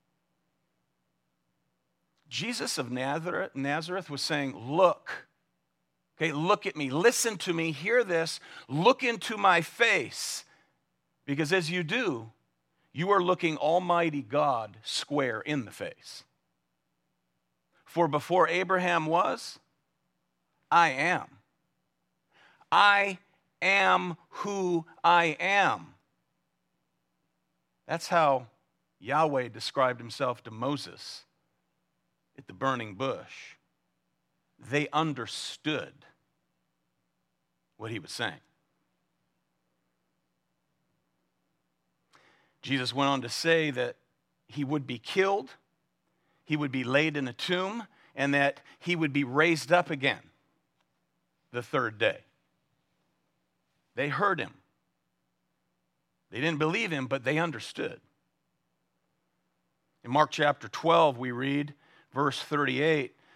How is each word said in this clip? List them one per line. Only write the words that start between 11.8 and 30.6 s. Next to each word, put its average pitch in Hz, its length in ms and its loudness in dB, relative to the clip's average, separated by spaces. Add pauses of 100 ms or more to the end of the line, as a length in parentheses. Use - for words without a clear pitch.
do, 151 480 -4 (600)
you 175 180 -2
are 202 120 6
looking 175 360 0
Almighty 170 640 2
God 117 600 -2
square 127 580 -2
in 147 260 -4
the 92 40 -16
face. - 540 -14 (1600)
For 170 240 0
before 160 400 4
Abraham 175 580 0
was, 175 540 -2 (1080)
I 165 200 6
am. 143 400 0 (1400)
I 202 460 6 (440)
am 185 540 2 (140)
who 185 540 -2 (200)
I 170 340 4
am." 175 560 0 (1900)
That's 165 220 -6
how 143 400 4 (500)
Yahweh 139 500 0
described 123 520 -2
himself 123 420 -6
to 113 80 -14
Moses 120 720 -8 (1120)